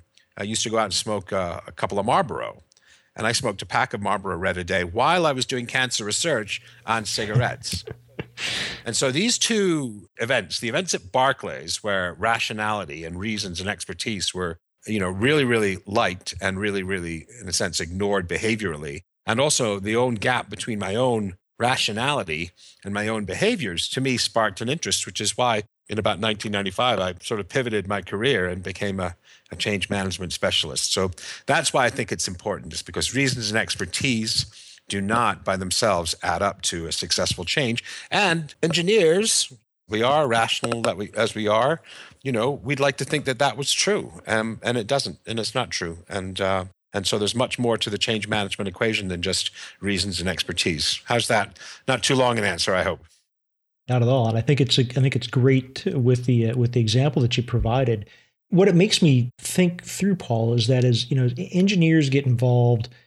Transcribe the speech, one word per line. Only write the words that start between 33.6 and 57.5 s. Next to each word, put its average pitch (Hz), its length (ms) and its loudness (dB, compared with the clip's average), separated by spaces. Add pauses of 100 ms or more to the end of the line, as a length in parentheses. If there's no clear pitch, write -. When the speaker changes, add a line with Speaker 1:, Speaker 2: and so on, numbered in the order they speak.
Speaker 1:
do 101 140 -2
not 104 420 2
by 95 140 0
themselves 92 640 0
add 92 220 0
up 98 180 -2
to 85 240 -4
a 76 60 -8
successful - 520 -2
change. 120 400 -2 (280)
And 165 500 0
engineers, 175 880 2 (380)
we 107 140 0
are 143 240 4
rational 113 560 0
that 110 120 2
we, 95 220 -6
as 107 160 2
we 110 140 -2
are, 120 340 2 (400)
you 135 100 -4
know, 117 200 2
we'd 135 280 -4
like 139 180 2
to 151 60 -4
think 143 220 -2
that 127 140 0
that 127 180 2
was 135 160 -2
true, - 540 -2
um, 110 340 0
and 120 160 0
it 107 80 -2
doesn't, 131 400 -2
and 113 140 -4
it's - 160 -4
not 117 160 -2
true. 85 260 -6 (100)
And, 95 320 -6
uh, 95 260 0 (280)
and 98 140 -4
so - 100 0
there's 104 160 0
much 117 240 -2
more 117 220 0
to - 100 -4
the 104 80 -4
change 110 300 -2
management 104 400 -2
equation 101 400 -2
than 87 160 -4
just 92 260 -2 (320)
reasons 95 380 -2
and 87 100 -2
expertise. 85 760 -2
How's 120 240 0
that? 104 280 0 (300)
Not 127 160 0
too 139 120 4
long 123 220 4
an 107 60 0
answer, 98 320 0
I 92 80 4
hope. 87 160 -2 (920)
Speaker 2:
Not 123 140 4
at 117 40 4
all. 123 200 4
And 110 100 2
I 113 40 2
think 143 200 4
it's - 160 2
a, 139 40 6
I 120 200 2
think 131 140 4
it's 120 100 -2
great 131 580 2 (120)
with 123 300 4
the, 117 260 4
uh, 120 40 -2
with 120 180 2
the 123 60 4
example 127 440 4
that 113 140 2
you 123 40 2
provided. 113 640 0 (420)